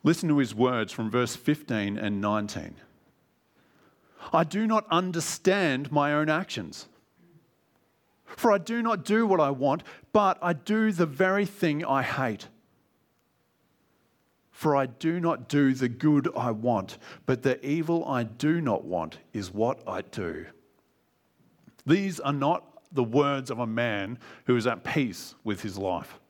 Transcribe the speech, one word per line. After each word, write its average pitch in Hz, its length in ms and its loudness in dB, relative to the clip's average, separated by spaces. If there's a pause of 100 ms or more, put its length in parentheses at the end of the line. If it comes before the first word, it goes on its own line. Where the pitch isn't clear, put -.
Listen 160 260 2
to 147 100 4
his 113 140 0
words 117 380 2
from 110 180 -4
verse 123 280 0
fifteen 107 600 -2
and 104 220 -2
nineteen. 104 560 -4 (1600)
"I 170 100 4
do 202 240 -2
not 214 220 2
understand 170 1000 0
my 147 240 2
own 151 160 2
actions. 151 580 -4 (1400)
For - 280 2
I 202 60 4
do 226 220 -4
not 226 220 -2
do 220 240 2
what 185 140 4
I 139 100 4
want, 139 320 0 (300)
but 202 280 4
I 175 120 0
do 214 400 0
the 170 120 2
very 185 400 2
thing 156 380 -2
I 135 180 0
hate. 120 460 -4 (2000)
For 151 220 0
I 139 120 2
do 165 340 -4
not 156 300 -2
do 143 240 4
the 127 160 0
good 139 440 2
I 117 180 -2
want, 110 460 -2 (280)
but 127 180 0
the 131 220 0
evil 160 420 -2
I 127 160 0
do 151 380 0
not 120 240 0
want 82 340 -4 (140)
is 92 180 -6
what 113 340 -2
I 95 160 -6
do." 80 440 -8 (1400)
These 185 360 2
are 139 120 -2
not 143 460 -2 (140)
the 131 100 2
words 135 460 0
of 117 100 -6
a 120 80 -2
man 113 500 -2 (280)
who 123 100 4
is 117 100 0
at 117 200 0
peace - 580 -4
with 104 180 -4
his 98 160 -8
life. 92 420 -6 (100)